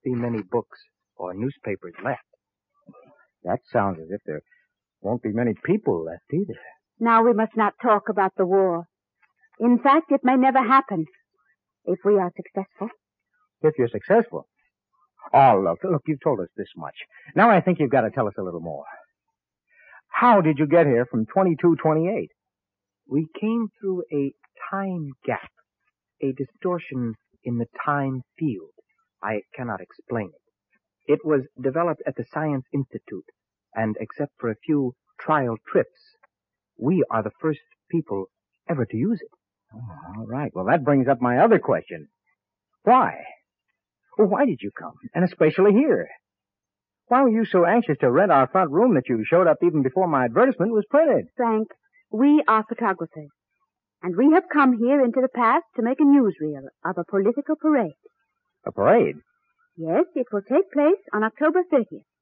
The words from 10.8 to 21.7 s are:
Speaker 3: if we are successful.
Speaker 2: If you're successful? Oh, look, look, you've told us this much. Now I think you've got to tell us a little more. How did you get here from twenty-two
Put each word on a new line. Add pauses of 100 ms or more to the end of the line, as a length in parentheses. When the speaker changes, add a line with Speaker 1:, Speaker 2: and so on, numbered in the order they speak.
Speaker 3:
if
we
are
successful. (720)
Speaker 2:
If
you're
successful? (840)
Oh,
look,
look,
you've
told
us
this
much. (400)
Now
I
think
you've
got
to
tell
us
a
little
more. (1300)
How
did
you
get
here
from
twenty-two